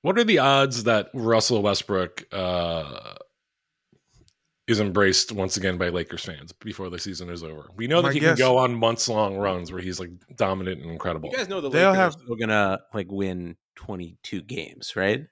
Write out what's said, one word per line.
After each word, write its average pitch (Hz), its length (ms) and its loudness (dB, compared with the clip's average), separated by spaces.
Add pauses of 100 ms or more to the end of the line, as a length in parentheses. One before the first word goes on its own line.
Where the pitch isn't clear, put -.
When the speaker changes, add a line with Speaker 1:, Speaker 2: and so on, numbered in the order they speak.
Speaker 1:
What 190 160 2
are 240 60 4
the 208 160 4
odds 135 460 4
that 110 280 2
Russell 113 480 2
Westbrook, 98 720 -2
uh, 85 800 -4 (1500)
is 110 120 2
embraced 98 520 2
once 95 240 -4
again 92 220 -2
by 90 120 -2
Lakers 87 360 -6
fans 80 260 -14
before 98 380 -12
the 87 80 -12
season 90 320 -10
is 85 140 -10
over? 78 320 -16
We 113 120 -8
know 165 140 4
that 139 80 2
Speaker 2:
My 135 40 0
Speaker 1:
he 147 60 0
Speaker 2:
guess 156 180 4
Speaker 1:
can 127 100 6
go 127 100 6
on 127 160 4
months-long 113 640 0
runs 90 340 -2
where 92 120 -8
he's, 92 160 -8
like, 87 100 -10 (260)
dominant 95 460 -2
and 82 100 -12
incredible. 80 400 -6
Speaker 3:
You 262 60 -6
guys 214 100 -4
know 190 140 -6
the 143 80 -4
Speaker 2:
They'll 175 220 6
Speaker 3:
Lakers 190 80 4
Speaker 2:
have 175 160 2
Speaker 3:
are - 80 -20
still 120 120 -8
gonna, 107 440 2 (120)
like, 98 200 -6
win 90 440 -4 (200)
twenty-two 90 680 -10
games, - 540 -12
right? 107 360 0